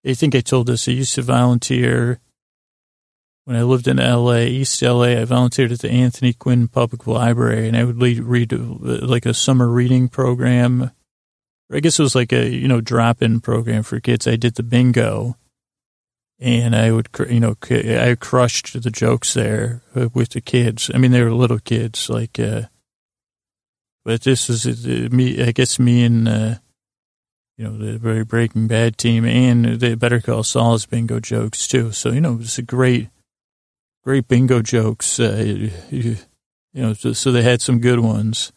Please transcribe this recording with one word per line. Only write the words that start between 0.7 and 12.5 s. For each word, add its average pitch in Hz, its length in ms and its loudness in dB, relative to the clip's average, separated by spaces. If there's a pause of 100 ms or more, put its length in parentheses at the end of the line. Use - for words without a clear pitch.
I - 20 -2
used 127 240 -2
to 135 60 -2
volunteer 123 960 0 (1300)
when 123 100 -4
I 120 80 2
lived 123 240 2
in 127 120 2
L 123 340 2
A, 117 120 2
East 131 380 -2
L 120 220 4
A. 120 160 2
I - 20 -2
volunteered 123 480 2
at 120 80 -4
the 113 120 -4
Anthony 123 420 2
Quinn 123 340 2
Public 120 400 -2
Library, 117 640 0
and 113 80 0
I 117 80 2
would 120 120 -4
le-, 120 240 2
read, 120 300 0
uh, 127 80 -2
like, 123 680 -4
a 120 80 0
summer 127 360 2
reading 123 400 2
program. 123 840 0 (800)
I 139 80 -4
guess 156 200 0
it 160 40 4
was 135 120 0
like 123 180 0
a, 120 160 0
you 127 180 -2